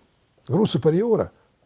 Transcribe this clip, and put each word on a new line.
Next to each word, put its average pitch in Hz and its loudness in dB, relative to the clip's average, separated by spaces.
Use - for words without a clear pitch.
Gru 196 0
superiore. 165 0